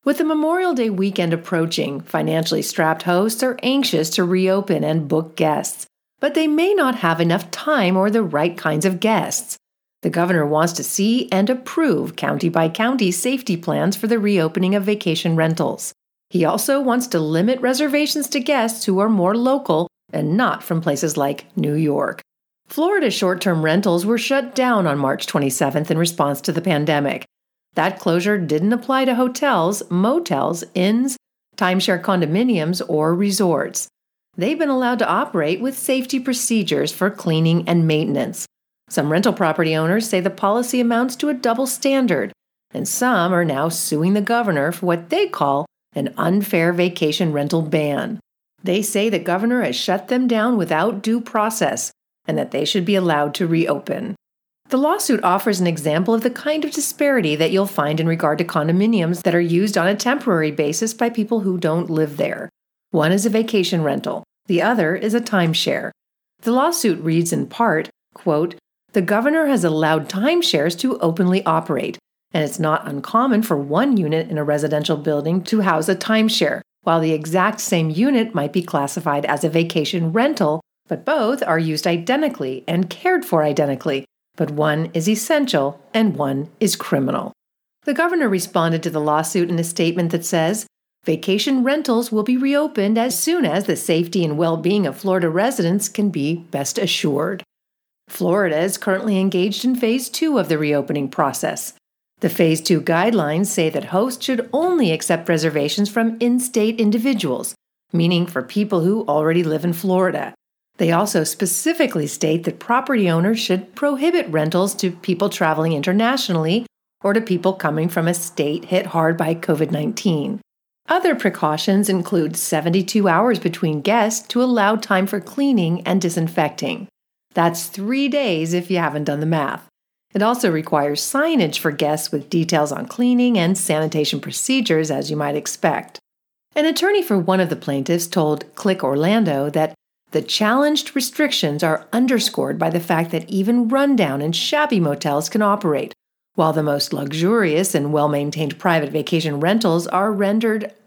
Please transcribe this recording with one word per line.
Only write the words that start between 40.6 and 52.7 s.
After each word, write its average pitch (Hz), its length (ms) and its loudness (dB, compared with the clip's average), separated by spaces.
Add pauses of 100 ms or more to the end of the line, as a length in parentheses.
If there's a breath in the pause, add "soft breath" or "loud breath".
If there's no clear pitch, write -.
amounts 240 340 2
to 294 140 -2
a 302 40 0
double 247 340 0
standard, 247 640 0 (380)
and - 140 -6
some 190 480 2
are 175 120 2
now 147 240 0
suing 165 440 0
the 208 60 2
governor 196 540 0
for 180 140 -4
what 170 220 -2
they 370 180 0
call 143 380 0 (300)
an 143 220 -4
unfair 180 560 2
vacation 175 580 0
rental 151 300 0
ban. 147 580 -2 (420)
They 185 200 0
say 202 260 -2
the 196 120 0
governor 202 420 0
has 131 160 -2
shut 190 320 -2
them 254 180 0
down 233 300 2
without 180 440 0
due 226 200 0
process 214 720 -2 (360)
and 156 80 -2
that 143 140 -4
they 147 140 -2
should 185 180 0